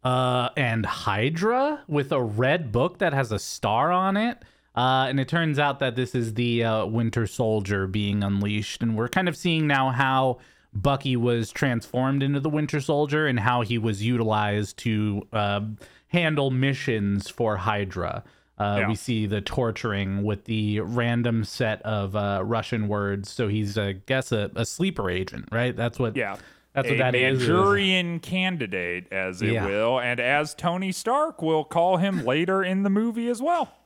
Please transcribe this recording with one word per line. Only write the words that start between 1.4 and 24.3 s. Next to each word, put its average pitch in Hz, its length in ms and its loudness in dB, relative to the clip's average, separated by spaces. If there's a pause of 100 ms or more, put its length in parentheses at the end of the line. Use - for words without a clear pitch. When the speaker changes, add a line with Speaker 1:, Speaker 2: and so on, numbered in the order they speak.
Speaker 1:
with 143 240 0
a 143 100 2
red 127 500 0
book 139 280 0
that 170 140 2
has 131 180 0
a 104 80 -2
star 120 520 0
on 190 260 2
it. 233 260 -2 (320)
Uh, 131 340 2
and 135 100 2
it 131 80 0
turns 160 320 0
out 143 200 2
that 127 160 0
this 123 200 -2
is 113 200 -2
the, 117 280 2
uh, 110 220 0
Winter 113 420 0
Soldier 104 580 0
being 101 380 0
unleashed. 101 580 -2
And 113 140 0
we're 117 140 -2
kind 185 180 0
of 165 80 -2
seeing 160 320 0
now 135 220 4
how 131 480 2 (360)
Bucky 135 440 0
was 117 340 2
transformed 131 720 0
into 143 160 0
the 143 100 -2
Winter 151 300 0
Soldier 147 480 0
and 123 120 2
how 123 220 2
he 117 160 -2
was 107 280 -2
utilized 107 760 0
to, 107 540 0
uh, 101 280 0 (480)
handle 156 420 2
missions 120 800 0
for 107 280 0
Hydra. 95 680 -4 (340)
Uh, 104 240 0
Speaker 2:
Yeah. 98 60 0
Speaker 1:
we 110 80 0
see 110 300 -2
the 101 160 0
torturing 101 800 -2
with 104 220 -2
the 107 360 0
random 117 640 0
set 110 380 -2
of, 101 340 -4
uh, 101 300 0
Russian 110 420 -2
words. 101 440 -2
So 117 160 -2
he's, 101 300 0
I 98 160 -2
guess, 131 380 -4